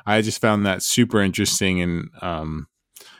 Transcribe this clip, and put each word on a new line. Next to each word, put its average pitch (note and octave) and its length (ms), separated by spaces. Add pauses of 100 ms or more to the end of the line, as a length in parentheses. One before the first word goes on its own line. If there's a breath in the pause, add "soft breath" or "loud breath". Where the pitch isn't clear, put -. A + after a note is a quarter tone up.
I G#2+ 160
just G#2+ 180
found G#2 240
that F#2+ 180
super A#2 380
interesting. F#2+ 640
And, F2 260 (140)
um, D#2 460 (520 loud breath)